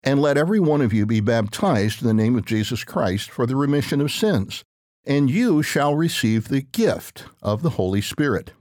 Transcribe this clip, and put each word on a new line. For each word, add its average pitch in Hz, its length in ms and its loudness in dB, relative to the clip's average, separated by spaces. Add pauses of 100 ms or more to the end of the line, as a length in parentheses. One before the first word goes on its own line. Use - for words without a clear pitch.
and 139 180 2
let 143 200 4
every 190 200 2
one 151 220 2
of 117 120 2
you 107 120 2
be 113 140 2
baptized 110 800 0
in 123 60 0
the 110 60 4
name 110 220 2
of 113 100 -2
Jesus 110 380 -2
Christ - 460 -2
for 123 160 -2
the 127 100 -2
remission 143 460 0
of 147 100 -2
sins, 156 520 -2 (420)
and 139 240 2
you 175 320 2
shall 147 320 0
receive 120 540 0
the 139 140 -2
gift - 640 -4 (180)
of 107 180 -2
the 165 100 0
Holy 98 300 0
Spirit. 120 600 -4